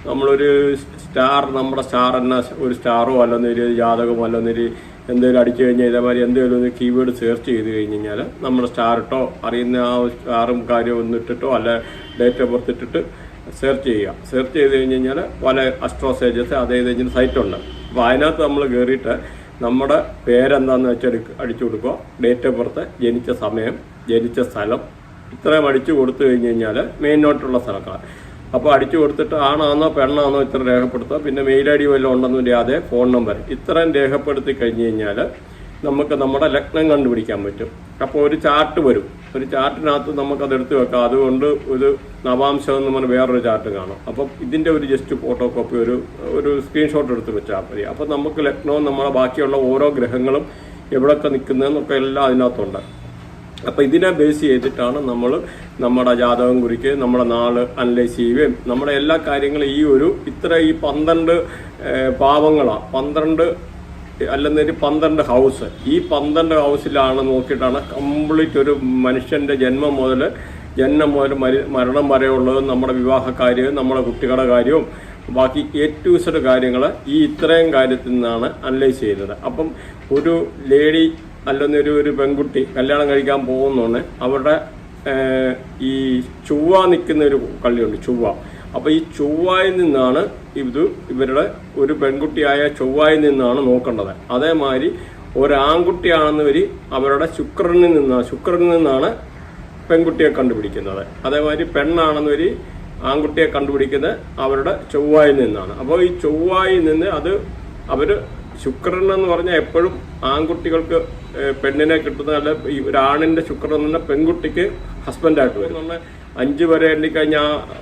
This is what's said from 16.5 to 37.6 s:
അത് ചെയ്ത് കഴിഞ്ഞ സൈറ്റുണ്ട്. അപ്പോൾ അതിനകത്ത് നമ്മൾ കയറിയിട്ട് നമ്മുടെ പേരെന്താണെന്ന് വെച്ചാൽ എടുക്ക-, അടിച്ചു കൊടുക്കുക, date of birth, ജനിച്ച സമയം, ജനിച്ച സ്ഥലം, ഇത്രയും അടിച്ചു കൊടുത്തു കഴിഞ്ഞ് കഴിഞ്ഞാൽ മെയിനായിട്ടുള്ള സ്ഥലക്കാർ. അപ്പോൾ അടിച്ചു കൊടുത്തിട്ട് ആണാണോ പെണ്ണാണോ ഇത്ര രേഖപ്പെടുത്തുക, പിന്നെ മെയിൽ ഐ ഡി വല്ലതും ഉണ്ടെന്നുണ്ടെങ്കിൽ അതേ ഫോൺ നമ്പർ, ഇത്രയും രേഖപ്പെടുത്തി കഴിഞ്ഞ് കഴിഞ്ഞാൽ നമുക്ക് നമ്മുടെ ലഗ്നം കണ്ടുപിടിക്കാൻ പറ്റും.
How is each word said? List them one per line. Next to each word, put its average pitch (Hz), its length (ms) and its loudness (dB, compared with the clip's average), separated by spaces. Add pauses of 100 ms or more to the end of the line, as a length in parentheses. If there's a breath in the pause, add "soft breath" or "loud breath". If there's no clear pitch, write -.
അത് 123 140 0
ചെയ്ത് 123 180 0
കഴിഞ്ഞ 123 220 -2
സൈറ്റുണ്ട്. 123 480 0 (320)
അപ്പോൾ 120 200 0
അതിനകത്ത് 156 340 2
നമ്മൾ 143 220 0
കയറിയിട്ട് 127 800 -2 (200)
നമ്മുടെ 135 420 2 (220)
പേരെന്താണെന്ന് 131 640 4
വെച്ചാൽ 123 180 0
എടുക്ക-, 113 320 -6
അടിച്ചു 120 240 -6
കൊടുക്കുക, 113 340 -4 (240)
date 123 240 2
of 123 100 2
birth, 120 240 -4 (220)
ജനിച്ച 117 280 0
സമയം, 113 440 -2 (340)
ജനിച്ച 117 320 0
സ്ഥലം, 113 400 -2 (520)
ഇത്രയും 151 360 2
അടിച്ചു 135 240 2
കൊടുത്തു 131 320 2
കഴിഞ്ഞ് 123 240 4
കഴിഞ്ഞാൽ 113 400 -2 (120)
മെയിനായിട്ടുള്ള 147 580 2
സ്ഥലക്കാർ. 95 400 -8 (560 loud breath)
അപ്പോൾ 127 180 2
അടിച്ചു 180 240 4
കൊടുത്തിട്ട് 147 380 2
ആണാണോ 151 540 2
പെണ്ണാണോ 143 520 2
ഇത്ര 135 180 -2 (100)
രേഖപ്പെടുത്തുക, 123 480 0
പിന്നെ 139 260 -2
മെയിൽ 135 280 4
ഐ 147 60 6
ഡി 143 80 2
വല്ലതും 135 300 4
ഉണ്ടെന്നുണ്ടെങ്കിൽ 127 460 2
അതേ 127 180 0 (120)
ഫോൺ 123 220 2
നമ്പർ, 107 240 0 (140)
ഇത്രയും 165 420 0
രേഖപ്പെടുത്തി 139 600 0
കഴിഞ്ഞ് 117 320 -2
കഴിഞ്ഞാൽ 107 340 -2 (680 loud breath)
നമുക്ക് 147 300 -2
നമ്മുടെ 139 340 0
ലഗ്നം 151 420 0
കണ്ടുപിടിക്കാൻ 113 540 0
പറ്റും. 101 260 -8 (320)